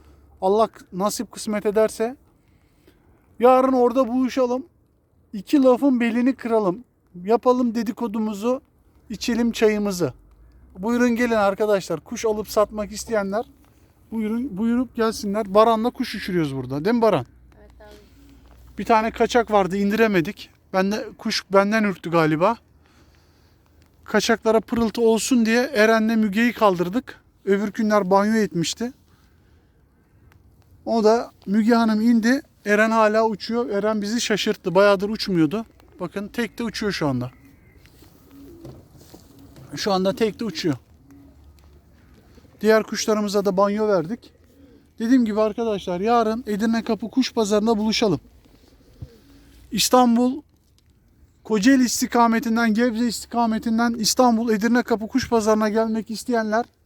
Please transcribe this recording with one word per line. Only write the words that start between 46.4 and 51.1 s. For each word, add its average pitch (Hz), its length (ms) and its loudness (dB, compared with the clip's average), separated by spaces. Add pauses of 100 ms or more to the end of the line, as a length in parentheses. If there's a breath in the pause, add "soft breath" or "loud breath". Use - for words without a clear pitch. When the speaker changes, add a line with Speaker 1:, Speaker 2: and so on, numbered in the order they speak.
Speaker 1:
Edirne 226 380 -2
Kapı 220 260 -4
Kuş - 220 -2
Pazarı'nda 214 460 0
buluşalım. 208 420 0 (1500 soft breath)
İstanbul, 247 720 2 (1000)